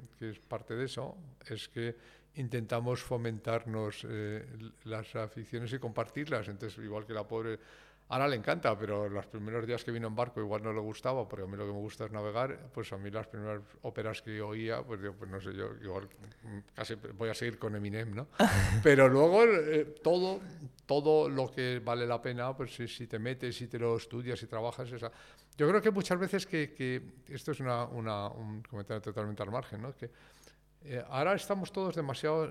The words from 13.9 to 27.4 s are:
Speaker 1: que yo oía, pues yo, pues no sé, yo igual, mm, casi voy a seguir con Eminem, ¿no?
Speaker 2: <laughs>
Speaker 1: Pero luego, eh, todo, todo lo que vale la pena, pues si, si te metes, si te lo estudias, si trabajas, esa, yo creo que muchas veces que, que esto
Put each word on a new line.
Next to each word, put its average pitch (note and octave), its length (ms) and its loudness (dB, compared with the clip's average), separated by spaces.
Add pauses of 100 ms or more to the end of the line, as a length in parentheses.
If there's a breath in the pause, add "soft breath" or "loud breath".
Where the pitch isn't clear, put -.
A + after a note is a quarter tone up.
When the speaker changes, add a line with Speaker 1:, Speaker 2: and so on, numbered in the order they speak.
Speaker 1:
que A2 140 -8
yo G#2+ 100 -4
oía, A2+ 360 -4
pues A#2 180 -8
yo, G2+ 120 -6
pues G2 160 -12
no F#2+ 120 -6
sé, F#2+ 120 -8
yo G2 180 -6 (120)
igual, G2 260 -6 (360)
mm, G#2+ 140 -10 (140)
casi A2 220 -6
voy A2 360 -6
a G#2+ 40 -2
seguir A#2 240 -4
con G#2+ 160 -4
Eminem, G#2 400 -4
¿no? A#2 140 -6 (100)
Speaker 2:
<laughs> A2 460 6
Speaker 1:
Pero C3+ 240 12
luego, D#3+ 340 10
eh, D#3 640 6
todo, F3+ 340 4 (480)
todo D3+ 420 6
lo C3+ 220 2
que B2 300 0
vale A#2+ 260 0
la A#2+ 160 0
pena, B2+ 340 -2
pues C3 200 -6
si, A#2+ 100 -6
si A2+ 220 -10
te A2+ 100 -6
metes, B2 380 -4
si B2 100 -8
te A#2+ 120 -6
lo A#2 180 2
estudias, A#2+ 420 -4
si A#2 80 -10
trabajas, A#2+ 460 -6
esa, A#2 180 -8 (480 soft breath)
yo D3 100 6
creo G3 140 6
que A3 80 6
muchas F#3 300 2
veces F#3+ 260 0
que, D3+ 280 -2
que B2+ 280 -2 (260)
esto C#3 220 -8